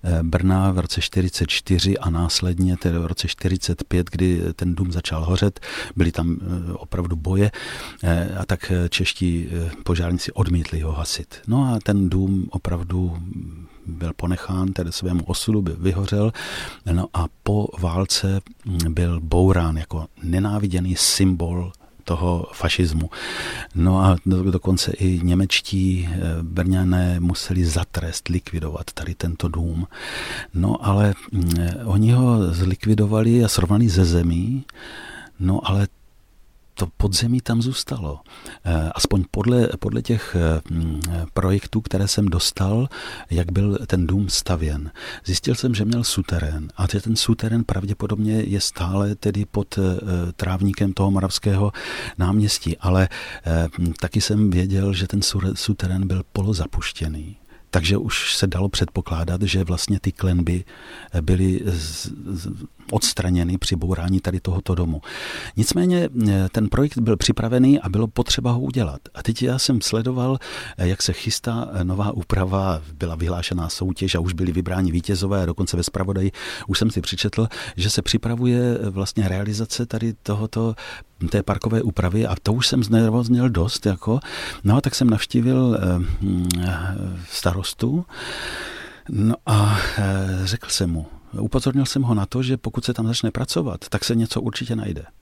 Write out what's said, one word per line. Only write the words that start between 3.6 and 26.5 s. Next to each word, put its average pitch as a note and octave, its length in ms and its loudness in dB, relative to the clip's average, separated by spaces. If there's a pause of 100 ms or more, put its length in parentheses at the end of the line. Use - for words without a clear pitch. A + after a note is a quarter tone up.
pět, F2+ 280 0
kdy F2 300 2 (140)
ten F2+ 200 0
dům F2+ 160 0
začal E2 340 -2
hořet, F#2 340 2 (360)
byly E2+ 160 4
tam, E2+ 300 0
eh, F2 320 -6
opravdu F2 420 -4
boje, F2 360 2 (520)
eh, F2 320 0
a F#2+ 100 -4
tak, - 260 -2
eh, F2 180 2
čeští, E2+ 600 0
eh, E2 200 -2 (120)
požárníci E2+ 480 0
odmítli D#2+ 480 0
ho D#2 120 -2
hasit. D#2 440 -6 (120)
No B2+ 260 2
a A2 100 0
ten G2 260 2
dům F#2+ 420 2
opravdu F2 680 -2 (680)
byl E2 300 -6
ponechán F#2 520 -2
tedy F2+ 240 -4
svému F2+ 320 -2
osudu, G#2 380 0
by-, E2+ 180 -2
vyhořel. G2 540 0 (580)
No F2 220 2
a E2+ 120 0 (180)
po G#2 240 2 (120)
válce, F#2+ 640 0 (240)
mm, E2 280 0
byl E2+ 260 0
bourán E2+ 580 4
jako D#2+ 300 -6 (160)
nenáviděný F#2 720 0
symbol F2+ 760 2 (320)
toho E2+ 500 0
fašismu. E2 560 0 (680)
No F#2 240 6
a F#2+ 260 6
do-, F#2 260 4
dokonce F#2 400 2
i F#2 320 2
němečtí, F#2 880 2
eh, E2+ 60 -2 (240)
Brňané F2+ 800 2